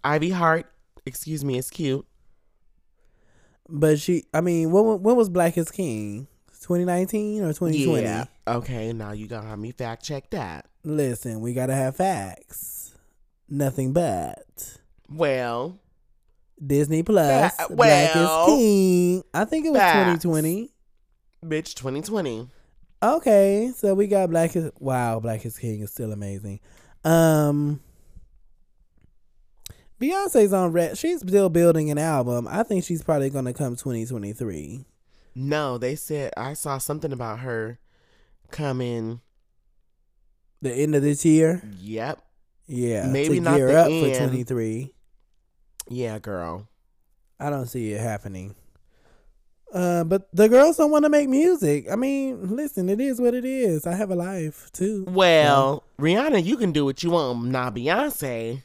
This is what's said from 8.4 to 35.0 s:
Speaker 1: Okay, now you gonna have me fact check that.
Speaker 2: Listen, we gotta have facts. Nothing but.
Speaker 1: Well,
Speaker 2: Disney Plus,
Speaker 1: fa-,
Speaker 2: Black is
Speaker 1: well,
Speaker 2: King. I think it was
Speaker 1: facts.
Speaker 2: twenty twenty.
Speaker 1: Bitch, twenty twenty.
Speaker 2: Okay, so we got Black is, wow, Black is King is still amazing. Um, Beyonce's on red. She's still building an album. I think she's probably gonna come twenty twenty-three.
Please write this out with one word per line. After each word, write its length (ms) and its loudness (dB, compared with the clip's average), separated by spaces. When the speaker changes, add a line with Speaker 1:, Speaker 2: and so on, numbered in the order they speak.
Speaker 1:
Okay, 460 -4
now 180 -10
you 160 -12
gonna 200 -12
have 120 -12
me 120 -10
fact 320 -10
check 280 -10
that. 340 -10
Speaker 2:
Listen, 580 -2
we 120 -6
gotta 220 -2
have 200 -2
facts. 1000 -6
Nothing 440 -2
but. 840 -6
Speaker 1:
Well, 680 -4
Speaker 2:
Disney 380 0
Plus, 520 4
Speaker 1:
fa-, 180 -6
Speaker 2:
Black 380 6
is 40 0
Speaker 1:
well, 320 4
Speaker 2:
King. 760 4
I 120 0
think 200 -4
it 60 0
was 80 4
Speaker 1:
facts. 240 6
Speaker 2:
twenty 160 2
twenty. 520 -2
Speaker 1:
Bitch, 300 -6
twenty 260 -8
twenty. 480 -6
Speaker 2:
Okay, 720 4
so 180 0
we 140 2
got 220 2
Black 260 0
is, 240 -2
wow, 420 -2
Black 240 -6
is 120 -10
King 220 -6
is 120 -10
still 200 -8
amazing. 480 -10
Um, 760 4
Beyonce's 540 2
on 180 2
red. 260 0
She's 240 -4
still 280 2
building 420 4
an 60 -2
album. 520 -2
I 140 -2
think 200 -2
she's 200 -4
probably 260 0
gonna 240 -6
come 220 -6
twenty 300 -6
twenty-three. 800 -10